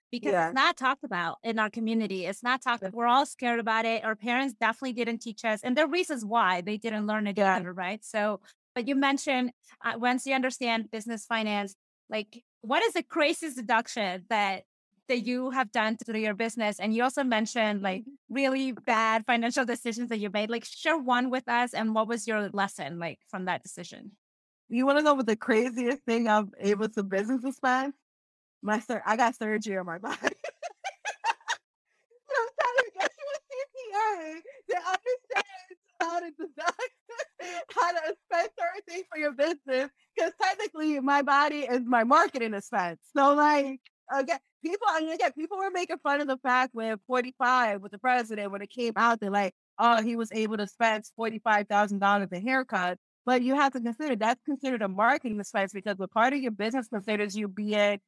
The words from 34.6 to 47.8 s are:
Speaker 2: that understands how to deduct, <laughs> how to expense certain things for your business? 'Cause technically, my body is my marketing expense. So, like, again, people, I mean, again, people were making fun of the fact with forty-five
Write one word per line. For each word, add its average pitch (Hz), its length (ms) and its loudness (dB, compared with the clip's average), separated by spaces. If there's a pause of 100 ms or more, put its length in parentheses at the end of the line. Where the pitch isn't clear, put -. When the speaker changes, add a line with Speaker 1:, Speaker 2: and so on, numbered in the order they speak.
Speaker 2:
that 370 240 -2
understands 392 840 -6 (200)
how 339 200 -2
to 339 100 -8
deduct, 320 600 -6 (500)
<laughs> 349 340 -10
how 349 180 2
to 349 60 -4 (140)
expense 370 460 -4
certain 370 300 -4
things 349 220 -10
for 311 80 -8
your 294 140 0
business? 277 580 0 (280)
'Cause 330 220 0
technically, 330 600 0
my 277 220 4
body 285 380 4
is 247 240 0
my 233 200 4
marketing 247 500 4
expense. 185 460 -4 (160)
So, 277 180 8
like, 294 460 4 (300)
again, 269 280 0 (260)
people, 381 240 -4
I 320 120 2
mean, 320 120 -2
again, 330 200 0
people 330 260 -6
were 392 120 -2
making 359 280 -4
fun 285 220 0
of 285 80 -2
the 262 100 -2
fact 254 360 0
with 220 320 -4
forty-five 247 760 2